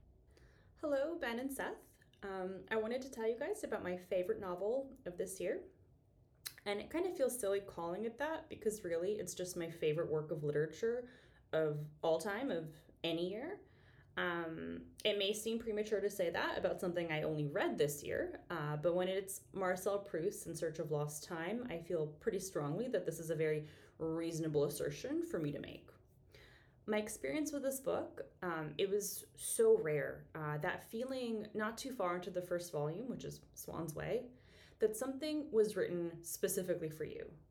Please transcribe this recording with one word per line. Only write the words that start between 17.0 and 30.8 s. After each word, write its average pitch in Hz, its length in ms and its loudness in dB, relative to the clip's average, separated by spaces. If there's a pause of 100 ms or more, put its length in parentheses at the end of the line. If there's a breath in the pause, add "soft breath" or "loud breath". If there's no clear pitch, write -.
I 156 100 2
only 156 240 2
read 214 300 2
this 147 260 2
year, - 380 0 (100)
uh, 151 320 0
but 170 140 6
when 185 120 4
it's 190 340 -2 (100)
Marcel 190 460 2
Proust's 190 480 -2
In 165 100 -6
Search 160 220 -2
of 151 120 -2
Lost 147 340 0
Time, 180 460 -4
I 170 80 -4
feel 170 280 0 (120)
pretty 190 220 0
strongly 170 480 0
that 226 160 2
this 160 160 -2
is 156 100 -4
a 165 60 4
very 151 300 4 (320 loud breath)
reasonable 160 680 2
assertion 147 580 -2
for - 160 -2
me 147 140 0
to - 80 -4
make. - 300 -12 (1000 soft breath)
My 214 100 4
experience 277 540 -2
with 277 120 -2
this 269 160 0
book, - 420 -2 (200)
um, 160 360 -2
it 190 100 2
was 196 360 0 (120)
so 226 460 8
rare. 143 420 0 (100)
Uh, 151 240 0
that 180 300 0